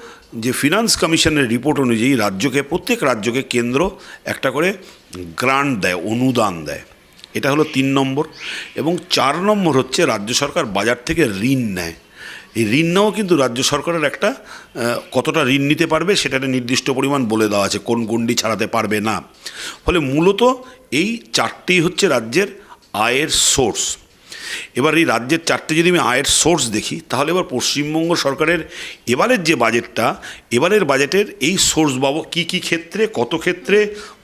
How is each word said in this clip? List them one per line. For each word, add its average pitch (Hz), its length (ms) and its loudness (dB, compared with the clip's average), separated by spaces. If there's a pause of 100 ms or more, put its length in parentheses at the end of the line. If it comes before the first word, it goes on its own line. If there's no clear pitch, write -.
(360)
যে 117 160 -2
ফিনান্স 185 440 0
কমিশনের 156 520 2
রিপোর্ট 127 320 0
অনুযায়ী 123 360 2
রাজ্যকে, 110 460 0
প্রত্যেক 180 400 -2
রাজ্যকে 120 400 0
কেন্দ্র 123 480 0 (340)
একটা 120 260 -2
করে 160 240 0 (640)
গ্রান্ট 135 440 2
দেয়, 90 140 0
অনুদান 107 720 0
দেয়। 73 160 -8 (540)
এটা 135 180 0
হলো 151 200 2
তিন 135 200 0
নম্বর। 135 340 0 (480)
এবং 160 220 -2 (140)
চার 135 260 2
নম্বর 185 420 2
হচ্ছে 131 280 2
রাজ্য 110 280 -2
সরকার 147 300 0
বাজার 107 320 0 (100)
থেকে 160 220 2 (120)
ঋণ 131 180 2
নেয়। 90 360 -4 (600)
এই - 100 2
ঋণ 135 220 2
নেওয়া 196 260 2
কিন্তু 185 240 2
রাজ্য 127 260 0
সরকারের 151 420 -2
একটা, 165 240 -2
আহ, - 720 -6 (120)
কতটা 147 320 0
ঋণ 135 180 2
নিতে 147 240 2
পারবে, 160 300 0
সেটা 135 200 -2
একটা 135 120 -2
নির্দিষ্ট 127 420 -2
পরিমাণ 135 360 0
বলে 107 220 0
দেওয়া 101 180 2
আছে, 98 120 -4
কোন 117 280 -2
গণ্ডি 117 280 0
ছাড়াতে 110 320 -2
পারবে 107 340 -2
না। 101 220 -2 (640)
ফলে 170 140 0
মূলত 165 460 2 (460)
এই 196 280 -2 (140)
চারটি 151 480 0
হচ্ছে 175 280 0
রাজ্যের 131 520 0 (320)
আয়ের 123 360 0
সোর্স। - 680 0 (800)
এবার 147 200 2
এই 165 100 4
রাজ্যের 123 420 2
চারটে - 280 0
যদি 170 160 4
আমি 175 80 4
আয়ের 123 260 2
সোর্স 147 440 2
দেখি, 107 400 -4
তাহলে 143 220 0
এবার 175 200 0
পশ্চিমবঙ্গ 151 640 -2
সরকারের 156 540 0 (380)
এবারের 180 380 0
যে 165 100 2
বাজেটটা, 117 640 0 (340)
এবারের 180 340 2
বাজেটের 143 560 0
এই 165 180 0
সোর্স 156 380 2
বাবদ 139 340 0
কী 170 140 -4
কী 180 160 -4
ক্ষেত্রে, 175 520 -2
কত - 220 -2
ক্ষেত্রে 190 600 0 (300)